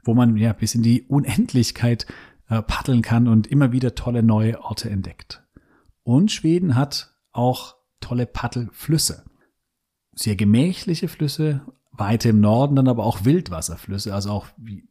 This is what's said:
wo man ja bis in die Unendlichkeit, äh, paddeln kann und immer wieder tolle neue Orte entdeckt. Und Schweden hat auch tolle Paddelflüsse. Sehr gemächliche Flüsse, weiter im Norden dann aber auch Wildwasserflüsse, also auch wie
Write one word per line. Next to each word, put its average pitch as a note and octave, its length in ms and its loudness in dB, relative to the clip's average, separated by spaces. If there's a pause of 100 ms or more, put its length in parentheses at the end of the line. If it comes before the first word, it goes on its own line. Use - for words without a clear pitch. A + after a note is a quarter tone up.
wo A#2 120 0
man A#2 220 4
ja A2 160 2
bis - 220 -4
in A#2 60 2
die A#2 220 2
Unendlichkeit, B2 1040 -2 (420)
äh, A2+ 120 0
paddeln - 400 -2
kann A#2 260 2
und A2 200 4
immer C#3 240 2
wieder B2+ 220 -2
tolle A#2+ 300 -2
neue A2 400 2
Orte A2 260 -10
entdeckt. F#2+ 540 -10 (600)
Und D#3 280 2
Schweden E3 440 0
hat - 380 -4 (180)
auch B2 440 -2 (240)
tolle B2 260 -4
Paddelflüsse. - 1000 -6 (920)
Sehr G#2+ 200 -2
gemächliche D3 720 0
Flüsse, D3+ 540 -4 (300)
weiter A2 380 0
im G#2+ 100 6
Norden A#2+ 360 4
dann C3 120 4
aber A#2 180 0
auch G2+ 200 -4
Wildwasserflüsse, G2 880 -2
also G2+ 180 -4
auch G2+ 160 -6 (100)
wie G#2+ 340 -18